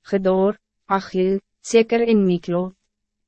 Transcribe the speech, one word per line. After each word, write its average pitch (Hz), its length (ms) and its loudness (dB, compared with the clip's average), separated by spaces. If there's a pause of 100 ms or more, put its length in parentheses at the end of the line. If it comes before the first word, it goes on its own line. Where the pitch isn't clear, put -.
Gedor, 190 540 0 (340)
Achiel, 190 460 -2 (260)
Seker 233 400 2
en 226 220 2
Miklot. 180 480 -2 (540)